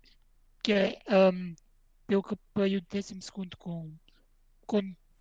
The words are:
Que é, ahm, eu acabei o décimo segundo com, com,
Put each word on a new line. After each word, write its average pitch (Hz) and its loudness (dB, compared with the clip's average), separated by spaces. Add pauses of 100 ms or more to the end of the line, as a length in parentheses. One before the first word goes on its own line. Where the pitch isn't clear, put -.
(600)
Que 220 2
é, 196 0
ahm, 185 4 (520)
eu 196 2
acabei 196 -2
o 196 -4
décimo 196 -8
segundo 185 -12
com, 165 -10 (760)
com, 196 0 (280)